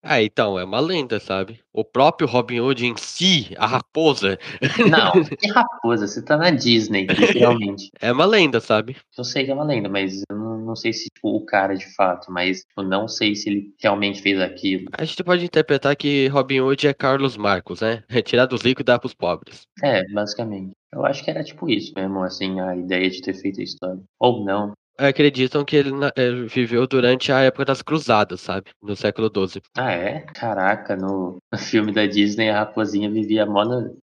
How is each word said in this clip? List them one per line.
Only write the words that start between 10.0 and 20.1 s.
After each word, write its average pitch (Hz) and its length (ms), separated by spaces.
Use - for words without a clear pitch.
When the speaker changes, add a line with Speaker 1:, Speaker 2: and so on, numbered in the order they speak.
Speaker 2:
eu 104 80
não, 113 220
não 113 180
sei 170 160
se, - 120
tipo, - 300
o 107 120
cara 98 280
de 95 200
fato, 92 360
mas 92 340
eu 98 80
não 98 240
sei 104 260
se 104 140
ele 101 320
realmente 101 400
fez 98 200
aquilo. 92 520
Speaker 1:
A 160 120
gente - 200
pode 175 180
interpretar 147 540
que 143 300
Robin 135 340
Hood 139 260
é 139 60
Carlos 135 460
Marcos, 98 420
né? 113 260
Retirar 120 380
dos 123 160
ricos 131 220
e - 20
dar 123 140
pros - 160
pobres. - 480
Speaker 2:
É, 104 300